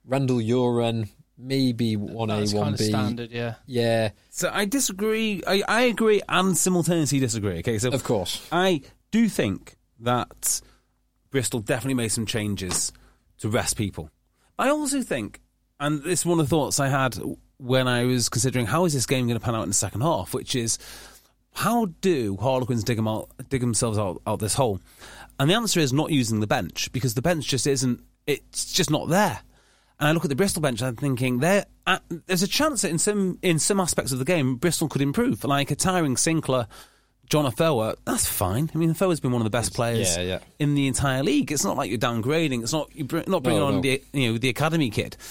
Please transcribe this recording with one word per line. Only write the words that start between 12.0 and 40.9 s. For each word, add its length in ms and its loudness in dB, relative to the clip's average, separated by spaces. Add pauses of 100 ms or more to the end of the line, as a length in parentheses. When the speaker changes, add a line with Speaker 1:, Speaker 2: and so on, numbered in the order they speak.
Speaker 3:
some 160 -4
changes 680 -4 (480)
to 100 -4
rest 280 0
people. 320 -6 (480)
I 120 2
also 340 0
think, 380 -6 (380)
and 240 -2
this 180 0
is 40 -4
one 140 4
of 80 4
the 20 -6
thoughts 300 2
I 80 2
had 280 0 (420)
when 300 2
I 180 2
was 240 2
considering 360 0
how 200 2
is 80 2
this 120 0
game 220 2
gonna 120 0
pan 160 -2
out 80 -2
in 60 -4
the 60 0
second 260 -2
half, 320 -2
which 220 -4
is 240 -2 (720)
how 320 0 (160)
do 360 2
Harlequins 460 0
dig 140 0
'em 100 0
out, 220 -4 (200)
dig 120 -2
themselves 360 0
out, 280 -2
out 140 -2
this 160 -2
hole? 240 2 (600)
And 100 4
the 60 6
answer 240 0
is 140 2
not 180 0
using 280 2
the 80 0
bench, 440 -2
because 220 -2
the 80 -2
bench 260 0
just 200 0
isn't, 340 0 (260)
it's 460 -6
just 160 0
not 200 0
there. 300 2 (600)
And 80 2
I 60 4
look 100 0
at 60 0
the 60 0
Bristol 260 0
bench 180 0
and 100 -2
I'm 60 -4
thinking, 440 0
there, 260 2 (200)
uh, 140 2 (280)
there's 160 2
a 40 2
chance 360 0
that 80 0
in 80 0
some, 420 0
in 180 2
some 220 2
aspects 320 -2
of 60 0
the 60 -2
game, 300 2
Bristol 320 0
could 140 0
improve, 420 0
like 280 0
a 40 -2
tiring 400 2
Sinclair, 520 2 (640)
John 160 4
Afoa, 500 2 (100)
that's 200 -2
fine. 480 0
I 40 -4
mean, 140 2
Afoa's 280 2
been 120 0
one 100 2
of 40 0
the 60 -2
best 220 -2
players 440 0
Speaker 1:
Yeah, 60 -4
yeah. 160 -4 (180)
Speaker 3:
in 180 0
the 120 2
entire 340 0